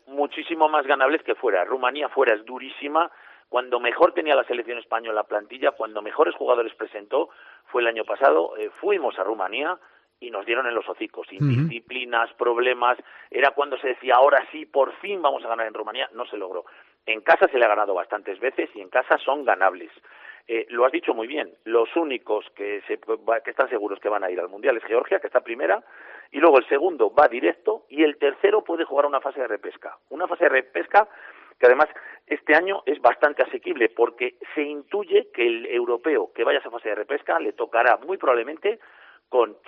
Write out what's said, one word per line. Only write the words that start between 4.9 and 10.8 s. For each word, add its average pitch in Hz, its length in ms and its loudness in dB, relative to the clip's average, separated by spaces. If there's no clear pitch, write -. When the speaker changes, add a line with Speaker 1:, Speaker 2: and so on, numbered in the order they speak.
Speaker 1:
plantilla, 120 480 -4
cuando 107 300 -8
mejores 147 340 0
jugadores 120 380 0
presentó, 113 560 -6
fue 123 100 0
el 117 60 0
año 113 160 -4
pasado. 147 520 2
Eh, 107 140 -8
fuimos 165 380 -2
a 95 60 -4
Rumanía 113 520 -4
y 123 100 -14
nos 101 160 -8
dieron 120 220 -2
en 117 80 -4
los - 120 -8